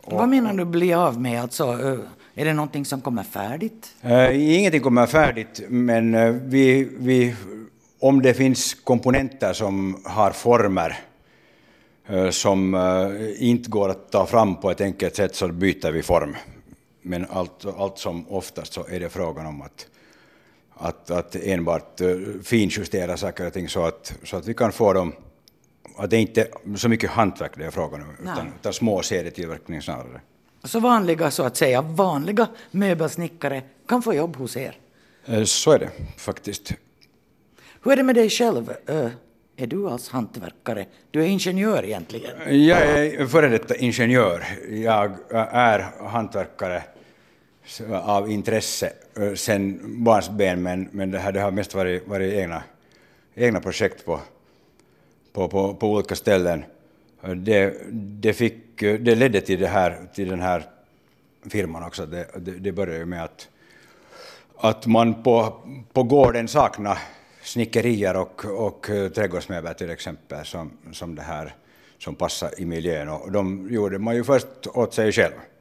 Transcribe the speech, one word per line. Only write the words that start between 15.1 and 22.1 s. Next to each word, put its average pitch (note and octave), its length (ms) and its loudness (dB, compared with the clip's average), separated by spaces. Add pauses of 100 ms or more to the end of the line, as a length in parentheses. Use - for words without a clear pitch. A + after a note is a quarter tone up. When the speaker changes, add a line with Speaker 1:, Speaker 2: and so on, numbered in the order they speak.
Speaker 1:
sätt G2 180 -2
så F#2 140 -2
byter F2 440 -2
vi D#2+ 100 -2
form. D2+ 340 0 (680)
Men F2+ 280 -6
allt, F#2 360 -8 (120)
allt G2 200 -4
som E2+ 300 -8
oftast F2+ 440 -10
så F2+ 160 -10
är F2+ 120 -8
det F2 80 -6
frågan D#2+ 380 -8
om D2 160 -12
att, - 240 -20 (880)
att, - 360 -8
att F2 260 -4
enbart, E2+ 640 -2
eh, F#2 160 2 (280)